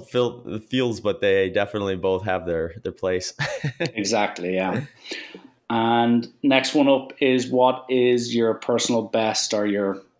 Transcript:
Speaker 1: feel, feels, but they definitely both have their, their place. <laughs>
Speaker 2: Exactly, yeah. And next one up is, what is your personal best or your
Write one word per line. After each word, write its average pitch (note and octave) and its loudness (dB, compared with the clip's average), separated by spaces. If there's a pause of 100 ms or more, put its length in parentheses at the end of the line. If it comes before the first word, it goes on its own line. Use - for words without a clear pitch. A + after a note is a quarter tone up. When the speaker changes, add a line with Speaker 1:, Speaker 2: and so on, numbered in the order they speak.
Speaker 1:
feel, A#2+ -2
feels, A#2+ -2
but G2 -2
they G2 4
definitely G2+ -2
both F#2+ 0
have F#2 -2
their, E2 -4 (100)
their F#2+ -6
place. F#2 -4 (260)
<laughs> - -6
Speaker 2:
Exactly, G2+ -4
yeah. F#2 -2 (840)
And A#2 2 (160)
next C3 4
one C#3+ 4
up C3+ 2
is, B2+ 2
what B2+ 2
is B2 2
your A2+ 2
personal A#2 0
best A2 -2
or G#2 0
your G2 0 (200)